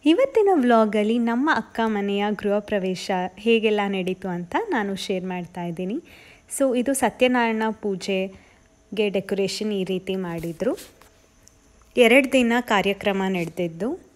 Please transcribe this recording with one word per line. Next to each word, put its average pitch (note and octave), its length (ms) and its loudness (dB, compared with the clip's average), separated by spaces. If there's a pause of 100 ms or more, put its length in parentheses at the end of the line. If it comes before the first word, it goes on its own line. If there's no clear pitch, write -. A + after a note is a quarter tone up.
ಇವತ್ತಿನ A4 500 4
ವ್ಲಾಗಲ್ಲಿ A3+ 640 4
ನಮ್ಮ A#3+ 380 0
ಅಕ್ಕ - 280 -6
ಮನೆಯ G3+ 460 0
ಗೃಹ G3+ 280 -2
ಪ್ರವೇಶ F#3+ 520 -4 (260)
ಹೇಗೆಲ್ಲ G#3+ 520 2
ನಡೀತು F#3 400 -4
ಅಂತ F3 280 -6 (140)
ನಾನು G3+ 240 -2
ಶೇರ್ F#3 300 -6
ಮಾಡ್ತಾ F3+ 400 -8
ಇದ್ದೀನಿ. F#3 360 -6 (580)
So C4 200 2
ಇದು B3+ 160 0
ಸತ್ಯನಾರಾಯಣ A#3 760 0
ಪೂಜೆಗೆ G3 1400 -6
ಡೆಕೋರೇಷನ್ G3 640 -4
ಈ F#3+ 120 -2
ರೀತಿ F#3 320 -6
ಮಾಡಿದ್ರು. E3+ 600 -4 (1200)
ಎರಡು B3 360 6
ದಿನ A#3+ 280 4
ಕಾರ್ಯಕ್ರಮ G3 680 0
ನಡೆದಿದ್ದು. F3 720 -4 (160)